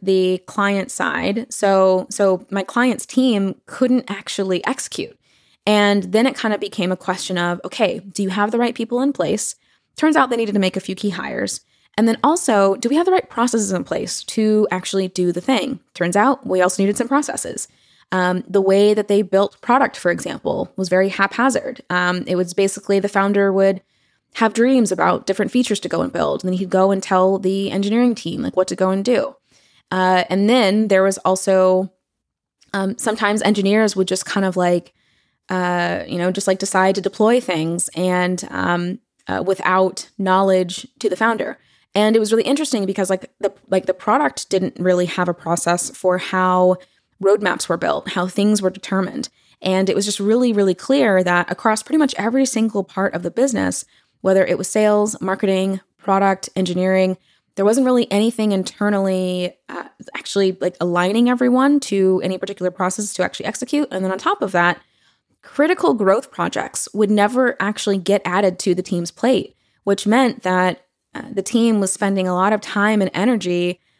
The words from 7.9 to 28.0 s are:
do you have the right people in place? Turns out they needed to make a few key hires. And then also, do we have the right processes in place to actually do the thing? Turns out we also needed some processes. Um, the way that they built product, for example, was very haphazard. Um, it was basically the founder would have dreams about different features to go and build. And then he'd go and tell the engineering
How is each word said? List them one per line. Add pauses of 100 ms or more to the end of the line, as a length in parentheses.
do
you
have
the
right
people
in
place? (400)
Turns
out
they
needed
to
make
a
few
key
hires. (360)
And
then
also,
do
we
have
the
right
processes
in
place
to
actually
do
the
thing? (140)
Turns
out
we
also
needed
some
processes. (420)
Um,
the
way
that
they
built
product,
for
example,
was
very
haphazard.
Um,
it
was
basically
the
founder
would (520)
have
dreams
about
different
features
to
go
and
build.
And
then
he'd
go
and
tell
the
engineering